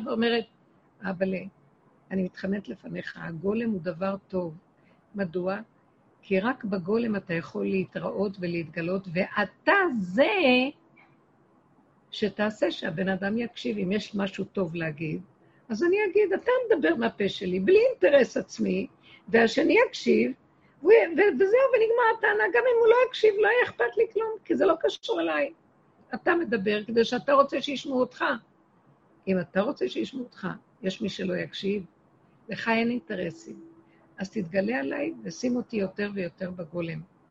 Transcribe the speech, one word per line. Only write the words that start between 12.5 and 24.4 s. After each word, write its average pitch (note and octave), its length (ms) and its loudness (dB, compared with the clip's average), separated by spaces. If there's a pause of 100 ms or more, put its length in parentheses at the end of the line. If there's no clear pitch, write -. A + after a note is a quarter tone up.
שהבן F#3+ 380 -4
אדם G3 300 -2
יקשיב. A#3 400 -6
אם F#3 140 -2
יש G#3 220 -4
משהו G3 300 -4
טוב F3 300 -4
להגיד, D#3+ 480 -6 (460)
אז A3+ 160 -2
אני F4+ 120 4 (140)
אגיד, G4 220 2
"אתה F4+ 180 -2 (160)
מדבר E4 280 2
מהפה A3+ 340 -2
שלי, F#3 320 -4
בלי F4+ 180 6 (120)
אינטרס C4+ 460 4
עצמי, F#3+ 500 -4 (420)
והשני A#3 480 4 (100)
יקשיב, A#3 460 0 (500)
ו-, C#4 40 -4
ו-, F4 480 6
וזהו, G4+ 400 4
ונגמר A4+ 440 4
הטענה." G#4+ 260 0 (100)
גם A#4+ 80 4 (100)
אם A#4 80 4
הוא A4+ 80 6
לא A4+ 80 8 (120)
יקשיב, G#4+ 300 2
לא G#4 100 4
יהיה A#4+ 160 4
אכפת - 320 -4
לי A4 160 4
כלום, A4 320 -4